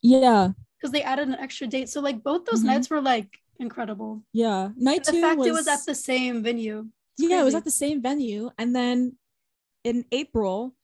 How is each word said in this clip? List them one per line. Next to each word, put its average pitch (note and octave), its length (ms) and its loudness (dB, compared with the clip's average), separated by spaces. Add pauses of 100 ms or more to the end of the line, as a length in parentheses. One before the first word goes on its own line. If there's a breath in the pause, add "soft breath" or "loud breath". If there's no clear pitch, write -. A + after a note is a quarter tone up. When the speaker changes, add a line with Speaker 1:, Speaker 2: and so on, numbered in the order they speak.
Speaker 1:
Yeah. A#3 480 8 (320)
Speaker 2:
'Cause C#4 80 -6
they C#4+ 140 0
added C4+ 240 -2
an C4 80 -2
extra C4 320 -10
date. B3+ 200 -4
So, D4 120 -6
like, C#4 240 -4
both E4 220 -2
those A4+ 140 0
Speaker 1:
Mm-hmm. A3 60 2
Speaker 2:
nights A#3+ 240 2
were, D#4 100 0
like, B3 380 -2 (220)
incredible. A3 720 -10
Speaker 1:
Yeah. G#3 440 0
Night C4+ 300 0
Speaker 2:
And - 0 -
the D4+ 60 0
Speaker 1:
two E4+ 80 2
Speaker 2:
fact E4 160 4
it B3+ 160 2
was D#4+ 60 0
Speaker 1:
was D#4+ 100 -2
Speaker 2:
at C#4+ 180 -2
the D4 80 -4
same B3+ 480 -2
venue. A3 440 -4 (300)
It's E4 140 2
Speaker 1:
Yeah, F4+ 120 4
it - 20 4
was C4 100 4
Speaker 2:
crazy. - 40 0
Speaker 1:
at D#4+ 60 -6
the D#4 60 -4
same C#4+ 320 -2
venue. A#3+ 560 -4
And A#3+ 160 0
then B3 420 0 (680)
in A#3+ 260 -2
April A#3 720 -2